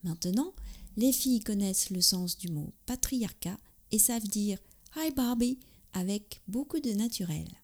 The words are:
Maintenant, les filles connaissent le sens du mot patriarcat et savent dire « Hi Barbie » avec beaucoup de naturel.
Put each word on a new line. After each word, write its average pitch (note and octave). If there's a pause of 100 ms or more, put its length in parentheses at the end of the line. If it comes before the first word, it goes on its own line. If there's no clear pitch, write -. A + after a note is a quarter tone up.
Maintenant, F#3 (440)
les B3
filles B3+
connaissent G3
le F#3
sens F3+
du F#3
mot D3+ (140)
patriarcat - (340)
et G#3+
savent A3+
dire « G#3 (360)
Hi D#4+
Barbie » B3 (360)
avec G3
beaucoup C#4
de C4+
naturel. F3+ (160)